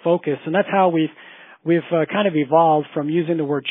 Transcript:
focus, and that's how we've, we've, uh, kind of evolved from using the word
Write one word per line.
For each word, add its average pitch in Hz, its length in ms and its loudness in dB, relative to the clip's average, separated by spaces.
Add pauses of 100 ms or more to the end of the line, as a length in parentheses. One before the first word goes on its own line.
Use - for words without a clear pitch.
focus, 170 420 0
and 160 80 -6
that's 196 160 0
how 190 180 2
we've, 160 200 0 (560)
we've, 165 160 2 (120)
uh, 160 200 0
kind 208 160 0
of 165 80 -2
evolved 151 580 2
from 147 160 -4
using 165 280 -2
the 151 60 -2
word 139 260 -4